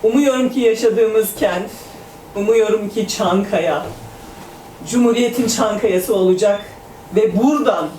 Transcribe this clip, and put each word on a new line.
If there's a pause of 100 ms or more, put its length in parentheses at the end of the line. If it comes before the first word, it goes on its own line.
umuyorum
ki
yaşadığımız
kent, (640)
umuyorum
ki
Çankaya, (1040)
Cumhuriyet'in
Çankaya'sı
olacak (540)
ve
buradan (120)